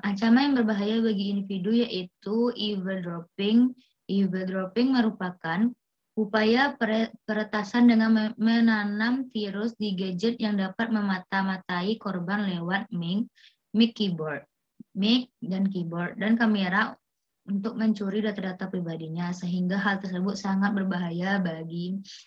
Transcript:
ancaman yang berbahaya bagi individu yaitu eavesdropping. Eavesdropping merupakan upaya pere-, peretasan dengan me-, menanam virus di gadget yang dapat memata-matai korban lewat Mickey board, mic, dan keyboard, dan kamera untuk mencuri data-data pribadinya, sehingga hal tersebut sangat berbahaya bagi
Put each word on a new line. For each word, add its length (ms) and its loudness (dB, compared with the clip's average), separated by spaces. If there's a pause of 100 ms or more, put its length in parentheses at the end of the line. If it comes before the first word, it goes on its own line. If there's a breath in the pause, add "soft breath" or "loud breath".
ancaman 480 4
yang 120 4
berbahaya 400 0
bagi 320 0
individu 480 0
yaitu 720 -2
eavesdropping. 1200 0 (320 soft breath)
Eavesdropping 840 0
merupakan 760 0 (480)
upaya 600 2
pere-, 360 0 (160)
peretasan 640 4
dengan 200 6
me-, 280 2
menanam 920 2
virus 440 -4
di 200 -2
gadget 440 -2
yang 200 0
dapat 320 -2
memata-matai 1080 -2
korban 480 -4
lewat 400 -4 (880 soft breath)
Mickey 360 2
board, 360 -6 (460)
mic, 480 0
dan 260 -2
keyboard, 540 -4
dan 160 2
kamera 560 0 (500)
untuk 320 -4
mencuri 480 0
data-data 480 -6
pribadinya, 640 -6
sehingga 400 -2
hal 240 0
tersebut 400 -4
sangat 320 0
berbahaya 720 -2
bagi 560 -6 (280 loud breath)